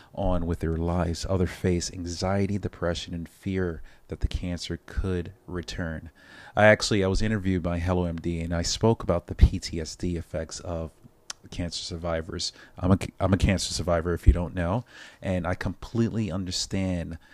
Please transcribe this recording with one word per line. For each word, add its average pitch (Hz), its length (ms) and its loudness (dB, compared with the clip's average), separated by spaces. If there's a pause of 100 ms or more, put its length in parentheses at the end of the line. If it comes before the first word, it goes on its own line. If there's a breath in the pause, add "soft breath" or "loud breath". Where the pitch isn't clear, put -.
(140 loud breath)
on 90 320 0
with 85 120 0
their 82 180 0
lives. 85 520 0
Others 90 220 2
face 90 420 0
anxiety, 95 640 -2
depression, 90 560 -4
and 85 140 -8
fear 92 540 -2 (260 soft breath)
that - 120 -8
the - 80 0
cancer 87 580 -4
could 92 460 -2 (140)
return. 82 640 -6 (460 loud breath)
I 104 100 8
actually, 107 380 6
I - 20 4
was 95 160 2
interviewed 95 400 2
by 87 160 -2
Hello 90 280 2
M 82 100 -4
D, 85 240 -2
and 85 120 -4
I 85 100 0
spoke - 420 2
about 85 240 0
the - 80 -6
P - 240 6
T 82 200 -6
S 80 140 -8
D 87 220 -2
effects 80 440 -8
of 82 300 -6 (600)
cancer - 300 -6
survivors. 82 720 -4 (260 loud breath)
I'm 90 140 4
a, 95 60 6 (220)
I'm 95 120 4
a 95 60 4
cancer - 340 2
survivor, 85 400 0
if - 140 2
you - 60 10
don't 87 220 0
know, 92 300 0 (380 loud breath)
and 90 240 -2
I 90 80 0
completely 107 800 -2
understand, 90 840 -2 (180 loud breath)